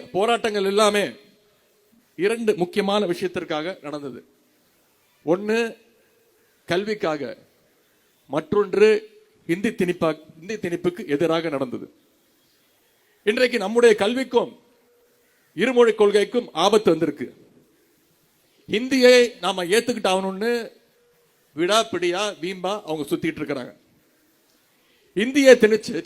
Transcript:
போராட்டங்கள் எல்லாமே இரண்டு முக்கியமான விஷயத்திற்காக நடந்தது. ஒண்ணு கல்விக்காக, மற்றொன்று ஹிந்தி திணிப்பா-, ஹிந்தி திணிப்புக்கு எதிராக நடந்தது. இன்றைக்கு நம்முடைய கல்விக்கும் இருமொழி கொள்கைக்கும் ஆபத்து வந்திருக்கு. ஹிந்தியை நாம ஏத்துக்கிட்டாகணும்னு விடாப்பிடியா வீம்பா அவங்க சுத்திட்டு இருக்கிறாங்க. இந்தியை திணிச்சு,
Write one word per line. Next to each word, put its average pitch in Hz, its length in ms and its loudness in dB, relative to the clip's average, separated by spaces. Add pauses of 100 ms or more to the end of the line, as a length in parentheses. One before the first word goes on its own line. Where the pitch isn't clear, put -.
(160)
போராட்டங்கள் 208 560 0
எல்லாமே 208 340 2 (1200)
இரண்டு 226 300 0
முக்கியமான 196 500 -2
விஷயத்திற்காக 170 760 -6
நடந்தது. 143 380 -12 (1040)
ஒண்ணு 202 320 0 (1080)
கல்விக்காக, 170 640 -4 (1000)
மற்றொன்று 190 600 2 (580)
ஹிந்தி 202 320 -2
திணிப்பா-, 170 420 -2 (180)
ஹிந்தி 202 240 -10
திணிப்புக்கு 170 440 -4
எதிராக 160 480 -2
நடந்தது. 123 320 -8 (1400)
இன்றைக்கு 240 320 0
நம்முடைய 226 380 4
கல்விக்கும் 233 560 -2 (1040)
இருமொழி 240 360 4
கொள்கைக்கும் 208 540 2 (180)
ஆபத்து 202 280 4
வந்திருக்கு. 151 340 -4 (1400)
ஹிந்தியை 247 480 6 (240)
நாம 185 240 -4
ஏத்துக்கிட்டாகணும்னு 202 880 0 (1000)
விடாப்பிடியா 180 680 0 (180)
வீம்பா 185 320 -6 (140)
அவங்க 156 220 -6
சுத்திட்டு 160 320 -4
இருக்கிறாங்க. 135 320 -8 (1400)
இந்தியை 262 400 6
திணிச்சு, 220 380 2 (120)